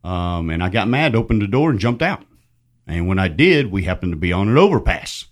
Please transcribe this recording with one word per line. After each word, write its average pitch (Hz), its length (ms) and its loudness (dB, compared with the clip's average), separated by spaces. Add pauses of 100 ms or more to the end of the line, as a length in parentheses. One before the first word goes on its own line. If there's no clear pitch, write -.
Um, 87 460 -2
and 82 120 -2
I 92 60 0
got 101 200 0
mad, 135 280 0
opened 113 260 0
the 104 60 -2
door, 139 220 2
and 113 100 0
jumped 120 220 0
out. 170 220 -4 (640)
And 85 220 -2
when 95 100 0
I 95 100 2
did, 143 440 2
we 95 120 -2
happened 90 280 -4
to 80 40 -4
be 87 160 -2
on 98 160 0
an 120 100 4
overpass. - 720 0